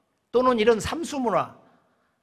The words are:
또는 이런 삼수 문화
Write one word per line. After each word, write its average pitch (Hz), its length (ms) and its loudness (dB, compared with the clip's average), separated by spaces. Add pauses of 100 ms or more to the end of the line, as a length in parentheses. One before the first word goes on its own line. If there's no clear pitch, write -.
(320)
또는 247 280 2
이런 220 200 4
삼수 294 400 -8
문화 180 380 -2 (640)